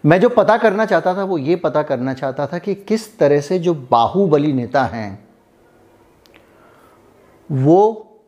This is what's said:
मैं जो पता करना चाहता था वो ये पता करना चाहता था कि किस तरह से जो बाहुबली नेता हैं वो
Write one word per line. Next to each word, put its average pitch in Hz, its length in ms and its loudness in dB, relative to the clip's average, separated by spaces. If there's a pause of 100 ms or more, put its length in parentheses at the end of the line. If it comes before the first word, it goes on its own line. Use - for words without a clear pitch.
मैं 170 140 6
जो 233 80 4
पता 214 280 2
करना 220 280 0
चाहता 185 300 0
था 196 100 -4
वो 185 140 -4
ये 147 180 -2
पता 151 260 -2
करना 131 320 -4
चाहता 135 320 -6
था 175 120 -10
कि 196 160 -6
किस 220 440 -6
तरह 143 220 4
से 180 180 -4
जो 170 160 0 (160)
बाहुबली 151 600 2
नेता 127 320 -2
हैं 107 440 -10 (2250)
वो 180 540 2 (220)